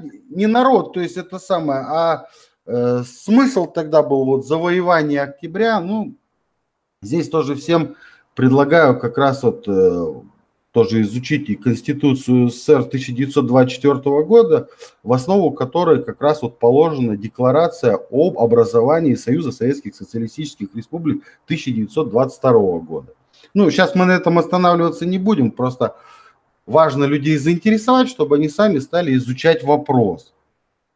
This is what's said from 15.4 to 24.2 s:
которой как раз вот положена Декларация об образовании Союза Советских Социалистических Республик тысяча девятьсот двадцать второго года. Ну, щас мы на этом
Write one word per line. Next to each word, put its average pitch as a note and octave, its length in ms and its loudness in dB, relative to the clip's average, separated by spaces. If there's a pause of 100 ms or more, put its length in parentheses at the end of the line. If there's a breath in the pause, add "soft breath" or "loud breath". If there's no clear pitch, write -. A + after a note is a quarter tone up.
которой C#3+ 500 0
как - 180 -12
раз D3 220 0
вот A#2 160 -10
положена B2+ 580 2
Декларация B2+ 800 0 (160)
об D#3 280 0
образовании A#2+ 760 2
Союза C3+ 380 -4
Советских B2+ 420 -6
Социалистических A2+ 800 -12
Республик D#3 480 -6 (240 loud breath)
тысяча D3+ 240 -6
девятьсот A2+ 400 -4
двадцать C3 280 -2
второго G2+ 420 2
года. D#2+ 340 -14 (400 soft breath)
Ну, G3 160 4
щас F#3 240 0
мы F#3 100 2
на F3+ 120 4
этом E3+ 200 0